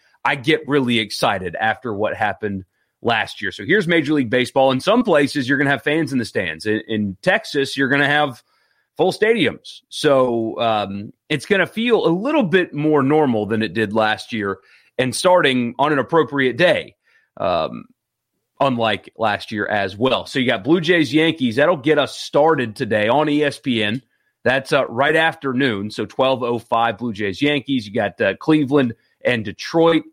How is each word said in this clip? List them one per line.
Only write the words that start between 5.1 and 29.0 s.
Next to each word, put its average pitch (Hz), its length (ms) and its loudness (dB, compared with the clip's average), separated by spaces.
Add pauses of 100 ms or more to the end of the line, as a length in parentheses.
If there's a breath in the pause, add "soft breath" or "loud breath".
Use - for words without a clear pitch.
you're 135 100 0
gonna 143 120 2
have 135 140 0
fans 151 280 -2
in 135 60 -2
the 113 80 -2
stands. 85 400 -6
In, 107 220 0
in 104 340 -4
Texas, 147 560 -2
you're 135 100 0
gonna 139 200 2
have 143 360 -2 (540)
full 170 160 2
stadiums. 208 720 -2
So, 127 720 0
um, 104 540 -2 (160)
it's 147 160 -4
gonna 185 220 0
feel 226 380 0
a 165 40 4
little 240 340 0
bit 175 300 2
more 147 300 2
normal 135 420 2
than 110 160 -2
it 95 120 -2
did 107 200 0
last 107 400 0
year 98 240 -4 (400 soft breath)
and 127 180 0
starting 135 640 2
on 147 140 2
an 139 60 0
appropriate 139 580 0
day, 143 400 0 (400)
um, 78 480 -4 (720)
unlike 117 560 0
last 104 360 -2
year 104 160 -4
as 101 280 -2
well. 113 300 0
So - 140 -4
you 123 80 0
got 113 160 -2
Blue 165 180 2
Jays, 156 320 2
Yankees. 156 440 0
That'll 156 200 2
get 147 220 2
us 127 180 -4
started 139 580 0
today 107 320 0
on 151 220 2
E 147 140 2
S 143 160 -2
P 117 240 -2
N. 110 180 -2 (420)
That's, 131 300 0
uh, 135 140 2
right 135 280 0
after 156 380 0
noon. 107 380 0
So 107 160 -6
twelve 131 340 0
oh 120 160 -2
five, 117 400 0
Blue 120 160 -6
Jays, 98 260 -4
Yankees. 139 460 -2
You 101 80 -16
got, 104 260 -2
uh, 101 180 2
Cleveland 143 580 2 (280)